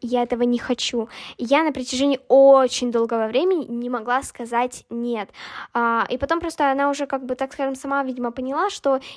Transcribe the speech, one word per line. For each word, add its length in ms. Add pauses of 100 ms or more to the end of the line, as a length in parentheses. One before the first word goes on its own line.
я 200
этого 200
не 160
хочу. 500 (300)
И 60
я 180
на 100
протяжении 460 (100)
очень 640
долгого 360
времени 400
не 200
могла 340
сказать 680
"нет". 400 (420)
А, 380
и 80
потом 220
просто 300
она 200
уже, 160
как 180
бы, 120
так 160
скажем, 240
сама, 280
видимо, 280
поняла, 380
что 300 (160)